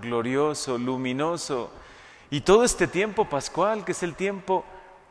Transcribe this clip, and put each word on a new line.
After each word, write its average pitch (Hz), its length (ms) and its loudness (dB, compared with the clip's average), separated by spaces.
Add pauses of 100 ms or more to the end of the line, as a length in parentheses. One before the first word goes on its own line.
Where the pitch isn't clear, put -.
glorioso, 127 760 0
luminoso, 131 920 -2 (600)
y 143 100 -2
todo 208 240 8
este - 220 2
tiempo 202 400 0
pascual, 180 580 -2
que 180 80 -2
es - 100 -8
el 170 120 -4
tiempo 190 500 -2 (460)